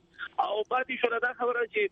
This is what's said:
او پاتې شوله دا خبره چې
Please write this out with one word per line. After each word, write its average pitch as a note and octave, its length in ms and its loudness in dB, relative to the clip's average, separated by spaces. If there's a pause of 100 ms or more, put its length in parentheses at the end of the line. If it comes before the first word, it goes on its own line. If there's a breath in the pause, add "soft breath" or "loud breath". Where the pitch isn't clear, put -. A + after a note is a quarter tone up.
(440 loud breath)
او - 180 0 (100)
پاتې B3+ 280 -2
شوله A#3 260 2
دا B3 140 0
خبره A#3+ 260 2
چې G#3+ 260 0